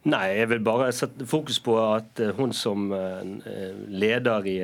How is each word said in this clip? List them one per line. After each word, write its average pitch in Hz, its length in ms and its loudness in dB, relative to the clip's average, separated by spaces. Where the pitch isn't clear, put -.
Nei, 101 320 2
jeg 113 140 2
vil 117 100 2
bare 120 320 2
sette 127 340 -6
fokus 151 380 0
på 113 160 4
at, 110 400 0
eh, 104 160 2
hun 127 160 0
som, 101 400 -2
eh, 95 800 -6
leder 107 640 2
i 92 120 0